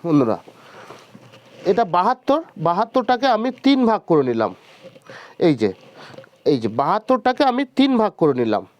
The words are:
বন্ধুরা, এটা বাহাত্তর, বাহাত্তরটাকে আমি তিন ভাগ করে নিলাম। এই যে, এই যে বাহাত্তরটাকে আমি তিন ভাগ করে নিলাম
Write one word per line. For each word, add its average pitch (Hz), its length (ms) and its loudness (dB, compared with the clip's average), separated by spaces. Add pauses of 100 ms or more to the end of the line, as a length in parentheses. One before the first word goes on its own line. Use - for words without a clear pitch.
বন্ধুরা, 135 320 2 (1300)
এটা 214 140 0 (120)
বাহাত্তর, 254 440 0 (260)
বাহাত্তরটাকে 233 600 -2 (100)
আমি 226 120 -4 (160)
তিন 277 140 4 (120)
ভাগ 214 100 0 (100)
করে 151 200 4
নিলাম। 110 200 -2 (960)
এই 151 140 4
যে, 104 100 2 (800)
এই 139 120 0
যে 110 60 -4 (120)
বাহাত্তরটাকে 247 720 -2
আমি 247 120 -4 (160)
তিন 269 120 4 (100)
ভাগ 208 200 0
করে 147 200 2
নিলাম 104 220 0 (180)